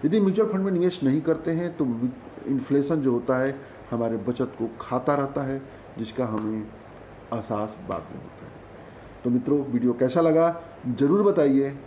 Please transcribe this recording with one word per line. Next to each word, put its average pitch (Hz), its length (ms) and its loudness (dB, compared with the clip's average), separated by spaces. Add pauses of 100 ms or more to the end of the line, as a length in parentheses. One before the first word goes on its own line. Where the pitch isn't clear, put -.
यदि 185 160 4
mutual 196 320 4
fund 190 80 0
में 190 120 0
निवेश 175 300 2
नहीं 139 180 4
करते 160 300 0
हैं, 170 260 -2
तो 151 80 2 (600)
inflation 139 500 2
जो 135 160 2
होता 120 240 2
है, 135 240 0 (300)
हमारे 117 260 0
बचत 120 420 -2
को 113 120 -4 (100)
खाता 127 340 0
रहता 139 280 -2
है, 135 200 -4 (360)
जिसका 117 280 -4
हमें 110 360 -2 (720)
एहसास 107 440 -4 (120)
बाद 85 140 -4 (120)
में - 80 -12
होता - 240 -16
है। - 60 -18 (720)
तो 123 60 2
मित्रों, 135 340 2
video 120 280 2
कैसा 127 280 2
लगा, 165 420 4 (260)
ज़रूर 143 340 4
बताइए। 139 640 4